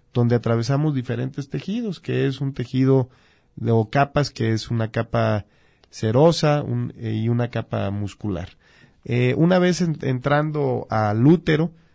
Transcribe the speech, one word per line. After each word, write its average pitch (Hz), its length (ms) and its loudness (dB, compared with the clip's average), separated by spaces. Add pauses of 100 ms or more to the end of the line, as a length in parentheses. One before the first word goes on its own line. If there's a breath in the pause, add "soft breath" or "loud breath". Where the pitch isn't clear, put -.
(120)
donde 120 220 2
atravesamos 120 600 0
diferentes 127 540 -6
tejidos, 202 500 -6
que 131 280 -2
es 135 140 -4
un 139 120 -4
tejido 131 560 0 (480 soft breath)
de, 117 140 -2
o 113 180 2
capas, 139 420 0
que 113 220 -2
es 110 180 -4
una 113 200 -2
capa 113 560 -2 (420 soft breath)
serosa, 147 760 2
un, 120 360 -6
eh, 113 140 -6
y 110 160 -2
una 120 200 0
capa 107 420 -4
muscular. 101 600 -6 (540 soft breath)
Eh, 123 340 0
una 175 200 4
vez 180 220 2
en-, 165 220 -2
entrando 139 880 -2
al 110 360 2
útero, 165 460 4 (220 soft breath)